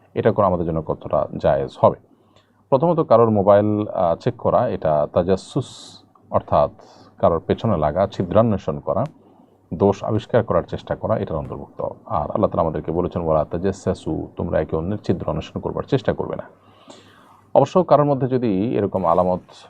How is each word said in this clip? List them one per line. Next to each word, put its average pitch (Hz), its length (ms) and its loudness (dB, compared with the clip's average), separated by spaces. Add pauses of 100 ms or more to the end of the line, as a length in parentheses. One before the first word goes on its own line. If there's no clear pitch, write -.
(140)
এটা 113 180 2
করা 104 160 2
আমাদের 90 180 0
জন্য 82 160 -2
কতটা 76 460 -2 (140)
জায়েজ 69 400 0
হবে? 107 140 0 (760)
প্রথমত, 160 300 2
কারোর 117 300 4
মোবাইল, 104 580 4
আহ, 87 280 0
চেক 123 220 -4
করা, 101 320 0
এটা 78 440 0
তাজাসুস, - 880 -4 (280)
অর্থাৎ 80 420 0 (460)
কারোর 85 220 2
পেছনে 98 380 -2
লাগা, 78 300 0
ছিদ্রান্বেষণ 95 720 0
করা, 85 260 -2 (680)
দোষ 98 300 2
আবিষ্কার 107 400 0
করার 85 200 0
চেষ্টা - 320 -8
করা, 107 220 -2
এটার 87 200 -4
অন্তর্ভুক্ত। 69 440 -10
আর - 500 -4
আল্লাহ 95 160 2
তাআলা 90 140 0
আমাদেরকে 80 300 -2
বলেছেন, 87 300 -2
"ওয়ালা 78 240 2
তাজাসসু", 87 920 -4
তোমরা 87 260 -2
একে 78 140 -4
অন্যের 90 240 -4
ছিদ্র 87 300 -4
অন্বেষণ - 300 -6
করবার 78 240 -6
চেষ্টা - 300 -2
করবে - 220 -8
না। - 80 -10 (1120)
অবশ্য 143 300 4
কারোর 147 220 4
মধ্যে 135 220 0
যদি 120 500 0
এরকম 95 280 0
আলামত 90 340 2 (300)